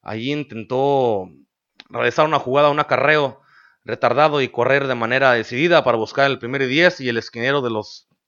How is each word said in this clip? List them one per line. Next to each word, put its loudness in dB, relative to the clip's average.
allí -8
intentó -2
realizar 0
una 0
jugada, 2
un 0
acarreo 0
retardado 0
y 0
correr 0
de -2
manera 2
decidida 2
para 2
buscar 0
el -6
primer -6
y 0
diez, 2
y -4
el -2
esquinero -2
de -4
los, -8